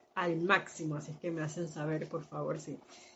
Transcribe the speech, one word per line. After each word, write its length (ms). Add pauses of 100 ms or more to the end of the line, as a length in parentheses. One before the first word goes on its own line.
(140)
al 220
máximo, 600
así 160
es 40
que 140
me 120
hacen 260
saber, 380
por 160
favor, 380
si, 180 (380)